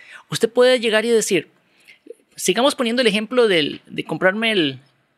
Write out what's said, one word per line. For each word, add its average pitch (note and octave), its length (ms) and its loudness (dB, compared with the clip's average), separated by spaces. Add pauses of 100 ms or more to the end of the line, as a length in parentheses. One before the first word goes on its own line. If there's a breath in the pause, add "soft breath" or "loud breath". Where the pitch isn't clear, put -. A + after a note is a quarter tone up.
(300 loud breath)
usted A3+ 180 0
puede B3 300 2
llegar A3 260 0
y A#3+ 60 -2
decir, G#3 400 0 (840 soft breath)
sigamos A#3+ 400 0
poniendo B3 260 -2
el A3+ 60 2
ejemplo A3 400 0
del, E3 380 0
de - 180 -10
comprarme F#3+ 480 -2
el, C#3+ 260 -2 (400)